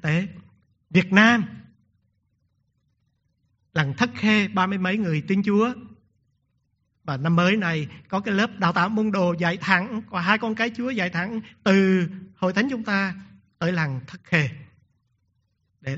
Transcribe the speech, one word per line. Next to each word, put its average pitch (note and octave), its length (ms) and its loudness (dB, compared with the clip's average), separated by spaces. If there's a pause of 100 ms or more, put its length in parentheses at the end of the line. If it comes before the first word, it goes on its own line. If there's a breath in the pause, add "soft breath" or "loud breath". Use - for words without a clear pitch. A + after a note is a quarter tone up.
tế. E3 240 0 (640)
Việt F#3 220 2
Nam, A3 320 6 (2250)
làng C#3 200 0
Thất A#3+ 200 0
Khê, G#3 340 2
ba F#3+ 180 0
mươi G3 120 -2
mấy F#3 200 0
người D#3+ 300 -2
tin G3 140 2
Chúa. G#3+ 320 2 (1300)
Và C#3+ 120 -4
năm E3 200 0
mới F3+ 200 4
này E3 320 -4 (200 loud breath)
có F#3+ 120 -4
cái G3+ 140 -4
lớp G3 240 -2
đào F3 140 2
tạo F3+ 160 0
môn G#3+ 240 0
đồ F3+ 260 2
dạy E3+ 180 -2
thẳng, G3 540 -2
và F#3 100 -6
hai G3+ 180 2
con A3 160 -2
cái A3+ 220 -2
Chúa A#3+ 140 -4
dạy F#3+ 200 -2
thẳng F#3+ 300 -4 (240 loud breath)
từ F#3+ 440 4 (280)
hội F#3 160 -2
thánh G#3+ 180 0
chúng A3+ 140 -4
ta G3 300 -2 (440)
tới E3+ 140 0
làng D3 340 -2
Thất - 180 -18
Khê D3+ 260 0 (1300)
để C3+ 160 -6